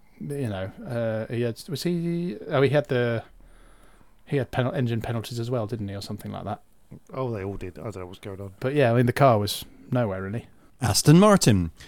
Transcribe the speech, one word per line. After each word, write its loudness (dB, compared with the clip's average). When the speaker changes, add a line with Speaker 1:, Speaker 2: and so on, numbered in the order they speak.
Speaker 1:
you -4
know, -4
uh, -4
he -2
had, -4
was -8
he, -4
oh, 2
he 6
had 2
the, 0
he -2
had -2
penal-, -2
engine -2
penalties -6
as -6
well, -2
didn't -6
he, -8
or -8
something -10
like -10
that? -8
Speaker 2:
Oh, -6
they -6
all -6
did. -10
I -12
don't -8
know -10
what's -16
going -12
on. -12
Speaker 1:
But -2
yeah, 4
I 4
mean, 4
the 2
car 6
was -4
nowhere, -2
really. -8
Speaker 3:
Aston 6
Martin. 6